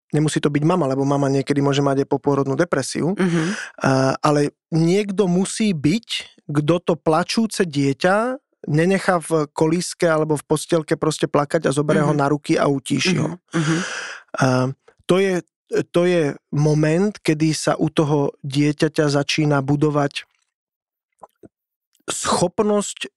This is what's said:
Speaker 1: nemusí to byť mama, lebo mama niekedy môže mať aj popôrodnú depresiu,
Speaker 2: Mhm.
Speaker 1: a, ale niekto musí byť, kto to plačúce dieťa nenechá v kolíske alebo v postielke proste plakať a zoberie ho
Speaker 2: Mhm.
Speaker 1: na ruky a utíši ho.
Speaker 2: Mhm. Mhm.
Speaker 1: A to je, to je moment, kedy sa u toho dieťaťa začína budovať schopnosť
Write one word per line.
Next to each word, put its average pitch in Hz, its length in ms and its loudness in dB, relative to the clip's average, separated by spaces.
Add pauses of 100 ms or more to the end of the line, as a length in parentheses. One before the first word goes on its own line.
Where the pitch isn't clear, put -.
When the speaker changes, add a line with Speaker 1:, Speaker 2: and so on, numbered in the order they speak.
Speaker 1:
nemusí 156 320 0
to 156 80 0
byť 147 160 0
mama, 165 240 2
lebo 135 160 -2
mama 143 240 0
niekedy 139 320 0
môže 143 200 2
mať 139 240 0
aj - 60 -6
popôrodnú 139 440 0
depresiu, 156 580 -2
Speaker 2:
Mhm. 175 280 0 (380)
Speaker 1:
a, 135 400 2
ale 147 340 0 (160)
niekto 185 580 0
musí 190 460 0
byť, 160 360 0 (380)
kto 151 320 0
to 175 160 -2
plačúce 175 680 -2
dieťa 185 800 0 (240)
nenechá 180 560 2
v 156 320 -2
kolíske 170 560 0
alebo 156 260 0
v 139 140 -6
postielke 160 480 -2
proste 156 320 -2
plakať 160 400 0
a 139 80 0
zoberie 151 240 0
ho 147 100 2
Speaker 2:
Mhm. 147 80 0
Speaker 1:
na 139 80 2
ruky 147 300 0
a - 100 0
utíši 143 540 0
ho. 165 160 -4
Speaker 2:
Mhm. - 240 -6
Mhm. 160 180 0 (560)
Speaker 1:
A - 120 0 (580)
to 180 160 2
je, 185 240 0 (420)
to 170 160 0
je 175 300 2 (160)
moment, 156 680 2
kedy 156 380 0
sa - 240 0
u 156 160 -2
toho 147 480 2
dieťaťa 147 720 0
začína 143 480 2
budovať 143 640 0 (1800)
schopnosť - 1120 -2